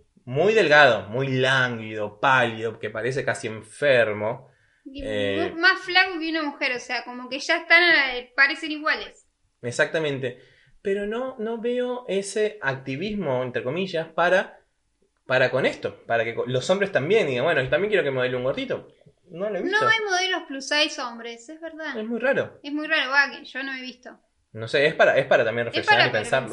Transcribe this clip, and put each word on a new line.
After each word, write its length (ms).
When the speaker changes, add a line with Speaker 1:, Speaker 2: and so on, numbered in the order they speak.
Speaker 1:
Muy 280
delgado, 560
muy 200
lánguido, 920
pálido, 580
que 120
parece 340
casi 220
enfermo. 1040
Speaker 2:
Y 180
Speaker 1:
Eh, 520
Speaker 2:
mu-, 60
más 200
flaco 380
que 120
una 120
mujer, 340
o 40
sea, 240
como 260
que 80
ya 200
están, 240
eh, 220
parecen 360
iguales. 540
Speaker 1:
Exactamente. 760
Pero 240
no, 320
no 200
veo 500
ese 520
activismo, 840
entre 200
comillas, 460
para, 520
para 240
con 140
esto, 420
para 180
que 100
co-, 120
los 220
hombres 240
también 340
digan, 180
"Bueno, 180
yo 80
también 200
quiero 140
que 60
modele 260
un 80
gordito". 440
No 200
lo 80
he 40
visto. 180
Speaker 2:
No 80
hay 180
modelos 400
plus 220
size 320
hombres, 480
es 120
verdad. 380
Speaker 1:
Es 80
muy 140
raro. 420
Speaker 2:
Es 100
muy 140
raro, 240
va, 200
que 140
yo 180
no 120
he 60
visto. 380
Speaker 1:
No 160
sé, 180
es 80
para, 240
es 80
para 180
también 240
Speaker 2:
Es 60
Speaker 1:
reflexionar 360
Speaker 2:
para 100
Speaker 1:
y 20
pensarlo. 300